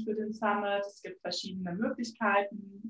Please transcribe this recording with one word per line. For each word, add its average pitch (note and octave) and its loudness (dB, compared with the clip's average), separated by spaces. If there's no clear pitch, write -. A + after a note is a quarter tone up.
für G#3+ 0
den G#3+ 0
Summit. G3+ 2
Es - -14
gibt - -10
verschiedene F#3 -4
Möglichkeiten, G3+ 0